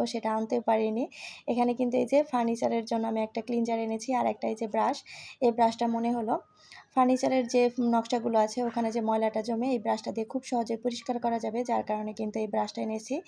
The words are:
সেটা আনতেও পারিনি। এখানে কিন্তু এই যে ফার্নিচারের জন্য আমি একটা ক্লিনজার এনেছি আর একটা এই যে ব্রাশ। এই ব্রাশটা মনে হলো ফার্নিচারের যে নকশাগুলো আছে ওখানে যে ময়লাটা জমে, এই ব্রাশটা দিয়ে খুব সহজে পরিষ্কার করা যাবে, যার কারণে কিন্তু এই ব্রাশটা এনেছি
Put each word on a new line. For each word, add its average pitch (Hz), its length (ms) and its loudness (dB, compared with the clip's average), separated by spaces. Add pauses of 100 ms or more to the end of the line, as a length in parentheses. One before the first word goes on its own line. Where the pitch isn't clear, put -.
সেটা 226 280 -4
আনতেও 220 280 0
পারিনি। 220 420 2 (440)
এখানে 240 260 2
কিন্তু 247 240 0
এই 247 120 2
যে 277 140 6
ফার্নিচারের 233 640 0
জন্য 226 220 0
আমি 220 140 0
একটা 220 200 -4
ক্লিনজার 226 380 -2
এনেছি 220 340 -4
আর 240 140 2
একটা 214 200 -2
এই 226 80 -2
যে 220 120 -4
ব্রাশ। 220 300 2 (440)
এই 240 100 6
ব্রাশটা 233 360 2
মনে 233 260 0
হলো 233 200 -2 (560)
ফার্নিচারের 262 580 4
যে 247 140 4 (280)
নকশাগুলো 233 500 2
আছে 220 240 2
ওখানে 233 280 0
যে 226 100 0
ময়লাটা 220 400 2
জমে, 233 280 -2
এই 240 100 2
ব্রাশটা 220 320 -2
দিয়ে 220 160 -4
খুব 254 160 -4
সহজে 233 340 -2
পরিষ্কার 240 420 -4
করা 233 200 0
যাবে, 226 240 -4
যার 226 200 0
কারণে 214 300 -4
কিন্তু 214 260 -4
এই 214 80 -2
ব্রাশটা 214 340 -2
এনেছি 220 340 -4 (120)